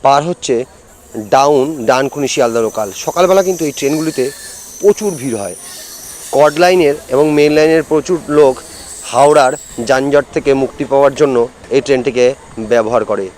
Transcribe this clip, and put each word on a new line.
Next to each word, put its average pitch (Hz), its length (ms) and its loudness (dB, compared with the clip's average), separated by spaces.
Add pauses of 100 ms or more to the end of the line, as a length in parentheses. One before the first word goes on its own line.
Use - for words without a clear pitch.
পার 139 260 4
হচ্ছে 143 260 -4 (760)
ডাউন 139 320 2 (240)
ডানকুনি 135 440 -2
শিয়ালদা 117 340 0
লোকাল। 107 200 -6 (180)
সকালবেলা 185 420 2
কিন্তু 170 220 -4
এই 135 80 -8
ট্রেনগুলিতে 151 460 -2 (580)
প্রচুর 202 300 0 (100)
ভিড় 123 200 -6
হয়। 90 140 -10 (800)
কর্ড 147 280 4
লাইনের 175 320 4 (180)
এবং 143 120 4 (120)
মেইন 147 200 4
লাইনের 160 340 2
প্রচুর 160 260 0 (220)
লোক 131 160 4 (560)
হাওড়ার 139 420 4 (360)
যানজট 139 360 2 (100)
থেকে 139 160 0 (100)
মুক্তি 135 300 -6
পাওয়ার 139 280 4
জন্য 135 180 2 (380)
এই 135 100 2
ট্রেনটিকে 123 400 0 (460)
ব্যবহার 113 380 2
করে। 101 160 -2 (120)